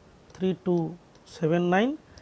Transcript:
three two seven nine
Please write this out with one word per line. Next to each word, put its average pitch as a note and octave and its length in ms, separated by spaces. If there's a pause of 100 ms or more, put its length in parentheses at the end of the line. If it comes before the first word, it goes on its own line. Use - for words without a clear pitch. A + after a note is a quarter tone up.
(340)
three F#3 300
two E3+ 320 (280)
seven F3 440
nine A3+ 300 (240)